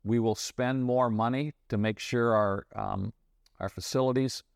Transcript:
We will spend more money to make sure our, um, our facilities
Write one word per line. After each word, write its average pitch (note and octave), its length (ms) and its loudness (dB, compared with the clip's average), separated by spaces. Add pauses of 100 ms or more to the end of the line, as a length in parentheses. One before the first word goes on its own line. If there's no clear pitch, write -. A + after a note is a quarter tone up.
We A#2 160 2
will A2 160 2
spend B2+ 480 -2
more B2 260 2
money B2 420 0 (160)
to A2+ 80 -2
make G#2 220 0
sure A#2 340 2
our, G#2 420 2
um, G2+ 380 -4 (480)
our G2 80 -4
facilities C3 720 -2 (120)